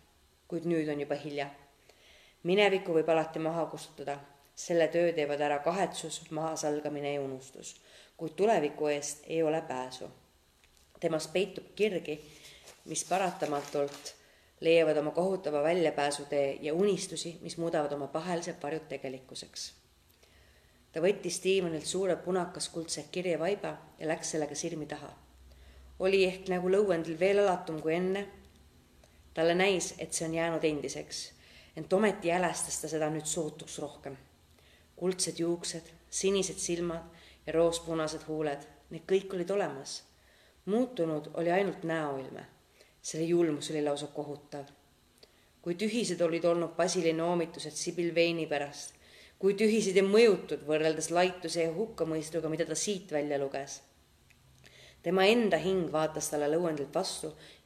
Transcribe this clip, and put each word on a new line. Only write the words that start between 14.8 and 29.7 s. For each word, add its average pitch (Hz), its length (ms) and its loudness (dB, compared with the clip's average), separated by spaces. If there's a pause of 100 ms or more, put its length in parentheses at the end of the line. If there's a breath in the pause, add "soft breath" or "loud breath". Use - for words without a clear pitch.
oma 151 120 0
kohutava 170 520 0
väljapääsutee 143 1000 0
ja 151 140 -2
unistusi, 175 680 0
mis 165 160 -12
muudavad 165 360 0
oma 143 180 -4
pahelised 170 520 -4
varjud 151 280 -6
tegelikkuseks. - 720 -10 (1300 soft breath)
Ta 165 80 -4
võttis 175 440 2
diivanilt 175 420 0
suure 180 300 0
punakas 180 520 -4
kuldse 160 440 -8
kirjevaiba 175 600 -2 (260)
ja 160 120 -2
läks - 240 -4
sellega 143 240 -2
sirmi 160 320 -6
taha. 143 180 -10 (920 soft breath)
Oli 190 260 6
ehk 180 240 -2
nagu 180 180 2
lõuendil 175 520 4
veel 196 260 6
alatum 175 340 0
kui 156 140 0
enne. 190 320 0 (1080 soft breath)
Talle 165 200 4
näis, 185 440 2